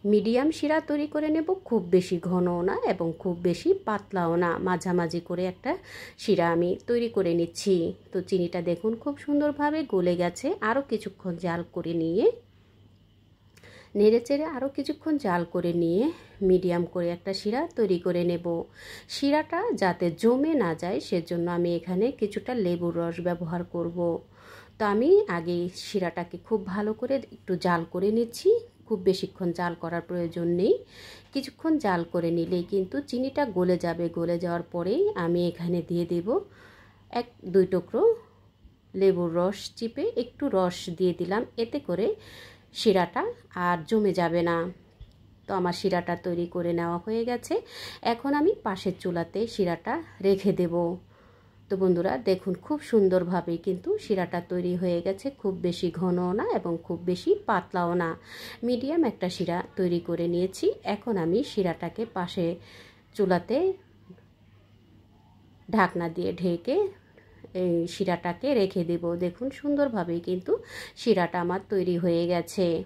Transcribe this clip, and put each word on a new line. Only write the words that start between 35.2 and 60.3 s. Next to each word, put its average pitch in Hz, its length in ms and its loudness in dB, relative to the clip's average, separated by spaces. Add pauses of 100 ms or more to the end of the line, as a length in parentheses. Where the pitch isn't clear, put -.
এখানে 170 340 -2
দিয়ে 170 240 -2
দেব 175 220 -2 (840)
এক 240 160 -4 (240)
দুই 180 160 6
টুকরো 185 360 0 (920)
লেবুর 180 400 4
রস, 180 240 2 (160)
চিপে 233 300 -6 (120)
একটু 240 320 -4
রস 185 300 2 (160)
দিয়ে 180 200 2
দিলাম, 185 280 -2 (140)
এতে 233 240 -4
করে 196 260 -2 (680)
শিরাটা 190 480 2 (340)
আর 175 300 0
জমে 208 260 2
যাবে 170 300 2
না। 170 140 2 (840)
তো - 120 -14
আমার 180 200 0
শিরাটা 175 480 0
তৈরি 175 260 -2
করে 170 240 -2
নেওয়া 170 260 0
হয়ে 220 260 -2
গেছে। 240 300 -4 (480)
এখন 233 320 0
আমি 302 180 4 (100)
পাশের 190 360 -2
চুলাতে 175 480 -4
শিরাটা 185 480 -2 (280)
রেখে 196 300 4
দেব। 170 220 0 (960)
তো 202 60 0
বন্ধুরা 185 360 2 (100)
দেখুন 185 400 0
খুব 302 200 -2
সুন্দরভাবেই 180 760 2
কিন্তু 185 300 -4 (100)
শিরাটা 180 500 -2
তৈরি 180 280 -2
হয়ে 175 260 0
গেছে, 196 240 -4 (120)
খুব 196 240 -2
বেশি 175 280 0
ঘনও 180 420 0
না 247 220 0
এবং 175 180 -2 (100)
খুব 170 220 -6
বেশি 180 260 -2 (140)
পাতলাও 180 500 0
না, 170 160 0 (520)
মিডিয়াম 262 420 0
একটা 208 240 -2
শিরা 175 300 -2 (180)
তৈরি 175 240 2
করে 170 280 -2
নিয়েছি। 180 380 0 (180)